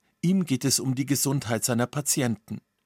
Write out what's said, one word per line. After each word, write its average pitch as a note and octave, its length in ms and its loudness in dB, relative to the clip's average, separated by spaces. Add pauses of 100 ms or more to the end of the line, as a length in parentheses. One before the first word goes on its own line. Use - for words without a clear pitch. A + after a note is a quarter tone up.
(200)
Ihm F#3 240 2
geht B2+ 200 0
es C3 140 2
um C3 160 0
die C3+ 100 -2
Gesundheit C3 600 0
seiner A#2+ 240 0
Patienten. - 720 -4 (260)